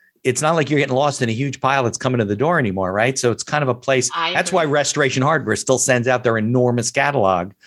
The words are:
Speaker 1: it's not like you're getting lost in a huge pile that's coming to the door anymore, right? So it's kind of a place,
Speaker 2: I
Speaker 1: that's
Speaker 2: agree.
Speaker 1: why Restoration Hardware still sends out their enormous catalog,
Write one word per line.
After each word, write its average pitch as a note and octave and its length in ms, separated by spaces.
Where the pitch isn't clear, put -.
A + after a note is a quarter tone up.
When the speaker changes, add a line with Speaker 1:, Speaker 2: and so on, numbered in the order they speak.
Speaker 1:
it's B2 160
not D#3 140
like D#3 160
you're D3 100
getting B2+ 160
lost C#3 280
in A2+ 60
a - 20
huge C3 280
pile C3+ 240
that's A2 140
coming B2+ 220
to G#2+ 60
the G2+ 100
door D#3 240
anymore, F#2+ 340
right? B2 240
So A#2+ 140
it's G#2+ 100
kind D3+ 220
of C3 60
a A#2+ 40
place, C3 400
Speaker 2:
I E3+ 200
Speaker 1:
that's F3+ 180
Speaker 2:
agree. F#3 60
Speaker 1:
why E3 80
Restoration C#3 580
Hardware B2+ 320
still B2+ 240
sends B2 280
out B2 160
their A2+ 140
enormous A#2+ 540
catalog, G#2 640